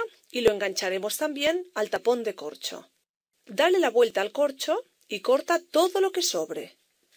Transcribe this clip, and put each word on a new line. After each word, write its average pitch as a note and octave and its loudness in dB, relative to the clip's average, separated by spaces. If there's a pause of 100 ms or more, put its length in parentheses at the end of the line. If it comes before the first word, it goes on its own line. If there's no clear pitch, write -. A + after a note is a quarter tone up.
(320)
y B3 -4
lo A3 6
engancharemos G3 -4
también D4+ -2
al G#3+ -2
tapón A#3+ 0
de G#3+ -4
corcho. - -12 (540)
Dale E4 2
la D4+ 2
vuelta A3+ 2
al G#3 -4
corcho D4 -2 (240)
y G3+ -8
corta D4 2
todo F4+ 2
lo F#4+ 2
que F4+ -2
sobre. - -4 (400)